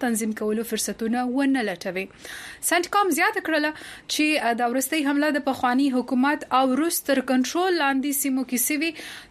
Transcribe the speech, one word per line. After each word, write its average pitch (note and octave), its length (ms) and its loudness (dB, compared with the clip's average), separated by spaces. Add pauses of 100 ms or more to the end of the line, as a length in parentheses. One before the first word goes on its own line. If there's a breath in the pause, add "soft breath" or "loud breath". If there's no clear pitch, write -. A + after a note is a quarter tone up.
تنظیم A3+ 320 0
کولو G#3+ 300 -2
فرصتونه A3+ 640 -2
ونه C4 380 2
لټوي. F#3+ 440 -4 (640 loud breath)
سنټکام F4+ 420 2
زیاته F#4 300 0
کړله D4+ 320 0 (360 loud breath)
چې D4+ 440 2
دا A#3+ 160 0
وروستۍ C4+ 420 0
حمله C#4+ 200 2
د C#4+ 200 -2
پخواني B3+ 400 2
حکومت B3+ 600 2
او C4 260 4
روس E4 260 0
تر C4+ 180 2
کنټرول C#4 600 2
لاندې C#4 280 0
سیمو C4+ 320 -2
کې B3 140 -4
سوي D4+ 380 -2 (360 loud breath)